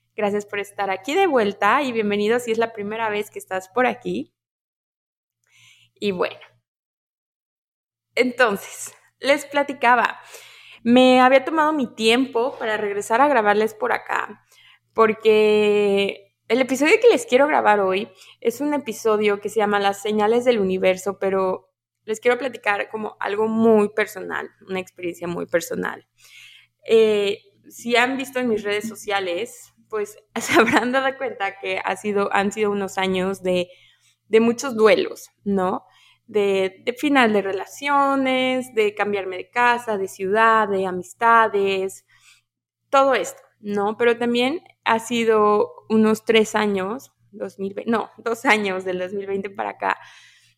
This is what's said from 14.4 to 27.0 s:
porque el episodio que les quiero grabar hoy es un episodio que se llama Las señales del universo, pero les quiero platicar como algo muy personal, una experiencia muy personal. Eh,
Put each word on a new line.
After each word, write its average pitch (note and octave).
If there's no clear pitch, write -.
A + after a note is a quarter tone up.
porque G#3+
el A#3+
episodio C4+
que A#4+
les D4+
quiero C4
grabar A3
hoy F#3+
es A#3
un D4
episodio G#3+
que G3+
se -
llama G3+
Las G3
señales G#3+
del A#3+
universo, F#3
pero F#3+
les G#3+
quiero A#3+
platicar A3
como G#3+
algo G#3
muy A3
personal, F3+
una F#3+
experiencia F3
muy F3
personal. F3
Eh, G#3+